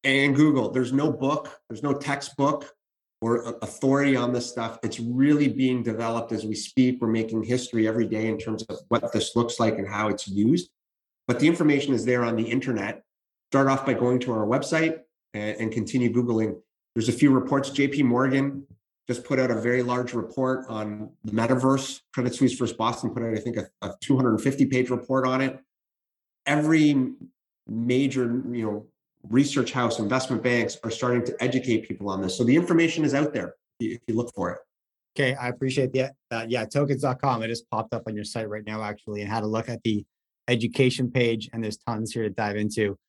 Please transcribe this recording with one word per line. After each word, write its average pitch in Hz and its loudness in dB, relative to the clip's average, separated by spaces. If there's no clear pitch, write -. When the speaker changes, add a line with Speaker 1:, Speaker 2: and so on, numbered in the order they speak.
Speaker 1:
And 139 4
Google, 135 4
there's 127 0
no 139 2
book, - -2
there's 107 -10
no 143 0
textbook 143 -2
or 117 0
a-, 117 -8
authority 135 2
on 123 0
this 123 -2
stuff. 113 -8
It's 113 -4
really 135 4
being 127 0
developed 113 -2
as 107 -4
we 107 -4
speak. 127 2
We're 113 0
making 113 0
history 117 0
every 110 0
day 110 -2
in 110 -2
terms 110 -6
of - -10
what - 0
this - -2
looks 117 0
like 113 2
and 98 -6
how 104 -2
it's 98 -4
used. 113 2
But 123 0
the 147 6
information 147 2
is 107 0
there 123 2
on 117 0
the 110 0
internet. 113 -4
Start 135 4
off 135 0
by 131 2
going 123 2
to 123 -4
our 107 0
website 160 0
and, 107 -4
and 110 -2
continue 120 0
Googling. 113 0
There's 117 0
a - 2
few 143 6
reports. 135 2
J 139 2
P 139 0
Morgan 135 2
just 123 -4
put 135 0
out 127 2
a 117 0
very 123 2
large 123 -2
report 127 -2
on 107 -8
the 107 -6
metaverse. 127 0
Credit 123 -2
Suisse 131 2
First 120 -2
Boston 113 -2
put 117 -6
out, 113 -4
I 107 -4
think, 120 -6
a, 101 -6
a 92 -8
two 135 2
hundred 123 2
fifty 139 2
page 127 0
report 127 -2
on 127 0
it. 135 -2
Every 151 4
major, 123 0
you 120 -4
know, 104 -6
research 131 2
house, 123 0
investment 117 0
banks 120 2
are 113 -4
starting 123 0
to 127 -6
educate 123 0
people 101 -8
on 95 -4
this. 92 -4
So 123 0
the 123 6
information 165 2
is 135 0
out 147 0
there - -6
if 113 -4
you, 110 -6
if 120 -14
you 110 -2
look 120 -4
for 87 -4
it. 76 -10
Speaker 2:
Okay, 135 0
I 123 -6
appreciate 131 -2
that. 135 -2
Uh, 113 -6
yeah, 117 -2
tokens 143 -2
dot 127 -2
com. 123 0
It 113 -6
just 117 -8
popped 110 -4
up 117 -6
on 107 -6
your 104 -6
site 110 -8
right 107 -8
now, 107 -6
actually, 104 -8
and 104 -6
had 110 -2
a - -2
look 110 -2
at 117 -8
the 104 0
education 123 2
page, 117 0
and 113 -6
there's 107 -4
tons 113 -4
here 113 -2
to 104 -2
dive 104 -2
into. 107 -2